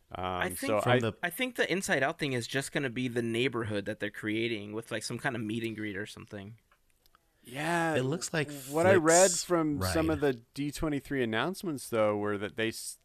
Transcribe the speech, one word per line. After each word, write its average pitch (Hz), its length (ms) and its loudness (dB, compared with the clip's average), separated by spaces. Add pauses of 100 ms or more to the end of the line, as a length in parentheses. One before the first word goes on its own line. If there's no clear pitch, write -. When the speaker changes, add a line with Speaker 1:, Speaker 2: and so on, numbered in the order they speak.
(120)
Speaker 1:
Um, 90 120 -6
Speaker 2:
I 92 240 -2
think 92 100 -8
Speaker 1:
so 110 220 0
Speaker 3:
From 123 120 2
Speaker 1:
I, 127 60 6
Speaker 3:
the 113 140 0 (100)
Speaker 2:
I 170 80 -2
think 254 240 -4
the - 160 0
Inside 175 320 0
Out 151 160 -2
thing 143 140 -2
is 117 160 -2
just - 240 -2
gonna 139 180 -2
be 127 160 -2
the 120 160 -2
neighborhood 117 640 0
that - 160 -6
they're 104 100 -2
creating 107 640 -4
with, 110 180 -8
like, 110 140 -4
some 117 160 -6
kind 120 160 -2
of 117 60 -4
meet 110 200 -4
and 110 140 -6
greet 104 200 -6
or 104 100 -6
something. 101 480 -14 (880)
Speaker 1:
Yeah, 160 500 -2
Speaker 3:
It 127 80 2
looks 147 320 -4
like 147 160 -2 (180)
Speaker 1:
what 151 180 2
I 190 100 8
read 170 340 8
Speaker 3:
Flick's - 140 -2
Speaker 1:
from 156 380 2
some 160 260 2
Speaker 3:
ride. 156 60 2
Speaker 1:
of 143 60 -2
the 131 200 2 (140)
D 143 180 -4
twenty-three 143 500 -2
announcements, 131 680 -2
though, 107 280 4
were 104 220 0
that 101 180 -6
they 113 120 0
s-, - 360 -8